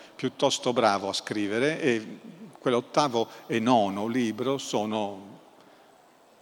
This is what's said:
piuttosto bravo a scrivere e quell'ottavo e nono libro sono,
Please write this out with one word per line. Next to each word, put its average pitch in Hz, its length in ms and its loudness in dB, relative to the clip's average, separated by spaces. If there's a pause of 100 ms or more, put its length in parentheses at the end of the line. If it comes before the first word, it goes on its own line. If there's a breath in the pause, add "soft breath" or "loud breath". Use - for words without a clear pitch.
(160 loud breath)
piuttosto - 560 0
bravo 101 380 4
a 98 40 -4
scrivere 107 680 -2
e 117 380 0 (400)
quell'ottavo 123 680 0 (200 loud breath)
e 117 120 0
nono 107 480 2
libro 123 500 0
sono, 104 840 -4 (1040 loud breath)